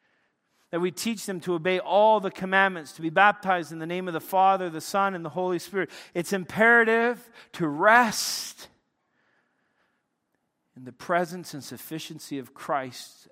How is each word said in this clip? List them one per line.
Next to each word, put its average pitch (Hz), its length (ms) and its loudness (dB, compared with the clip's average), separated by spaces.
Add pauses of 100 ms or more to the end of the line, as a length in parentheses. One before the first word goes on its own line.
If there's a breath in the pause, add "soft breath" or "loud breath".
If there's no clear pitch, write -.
(720)
that 170 80 -4
we 180 140 -2
teach 226 340 -8
them 185 140 -8
to 180 140 -4
obey 175 260 -2
all 208 400 4
the 190 100 -4
commandments, 190 600 0
to 165 100 -14
be 160 80 -4
baptized 190 640 4
in 165 80 -12
the 160 60 -8
name 180 200 -6
of 170 80 -6
the 156 60 -6
Father, 190 500 2
the 156 100 -10
Son, 196 360 -2
and 165 80 -10
the 151 60 -8
Holy 180 280 -4
Spirit. 180 320 -6 (240 loud breath)
It's 175 180 -6
imperative 226 960 2 (260 loud breath)
to 170 120 -2
rest 208 1040 2 (2000)
in 131 100 -20
the 123 80 -16
presence 175 600 -4
and 139 100 -12
sufficiency 151 760 -12
of 123 160 -12
Christ - 760 -8